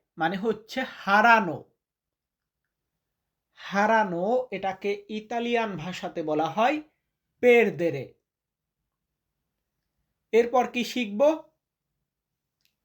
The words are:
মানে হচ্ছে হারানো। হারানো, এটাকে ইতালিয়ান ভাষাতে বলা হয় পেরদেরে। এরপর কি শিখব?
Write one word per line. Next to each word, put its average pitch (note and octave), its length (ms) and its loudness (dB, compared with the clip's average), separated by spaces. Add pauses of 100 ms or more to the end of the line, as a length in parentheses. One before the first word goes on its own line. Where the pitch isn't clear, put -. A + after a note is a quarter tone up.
(180)
মানে E3 200 -2
হচ্ছে A3 500 -6
হারানো। G#3 760 2 (1900)
হারানো, G#3+ 960 0
এটাকে G3 580 -6
ইতালিয়ান A3+ 680 -4
ভাষাতে F3 460 -10
বলা D3+ 220 -2
হয় B3 360 0 (580)
পেরদেরে। E3+ 760 2 (2250)
এরপর A#3+ 360 2
কি B3 160 -4
শিখব? B3 600 0 (1400)